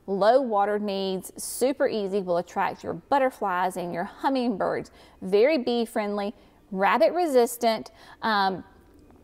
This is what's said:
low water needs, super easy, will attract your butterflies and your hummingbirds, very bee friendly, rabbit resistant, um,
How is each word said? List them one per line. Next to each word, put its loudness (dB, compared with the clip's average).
low 4
water 0
needs, -4
super -2
easy, -2
will 0
attract -4
your -8
butterflies -2
and -6
your -4
hummingbirds, -2
very 4
bee -2
friendly, -4
rabbit 4
resistant, 0
um, 0